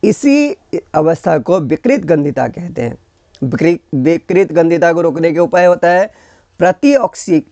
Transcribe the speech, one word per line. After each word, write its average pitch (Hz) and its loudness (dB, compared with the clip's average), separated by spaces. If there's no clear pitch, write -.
इसी 285 0
अवस्था 160 0
को 147 0
विकृत 160 -2
गंधिता 143 -2
कहते 87 -10
हैं। 117 -6
विकृ-, 160 -2
विकृत 165 0
गंधिता 165 2
को 170 -2
रोकने 165 -2
के 156 -2
उपाय 175 2
होता 175 2
है 185 0
प्रतिऑक्सी 185 0